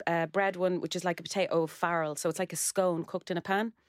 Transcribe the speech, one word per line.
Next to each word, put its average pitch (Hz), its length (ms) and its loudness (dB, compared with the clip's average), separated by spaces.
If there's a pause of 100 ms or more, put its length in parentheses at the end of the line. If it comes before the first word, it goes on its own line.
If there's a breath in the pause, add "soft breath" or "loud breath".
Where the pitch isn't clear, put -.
a 165 200 2
bread 196 300 0
one, 185 240 2
which - 140 -4
is 175 100 -4
like 175 160 0
a - 20 -14
potato 165 440 2
farrell. 160 480 0
So - 120 -2
it's 160 120 -2
like 185 120 -2
a 165 60 -6
scone 175 480 2
cooked - 260 -6
in 170 60 0
a 170 40 -2
pan. 214 300 0 (180)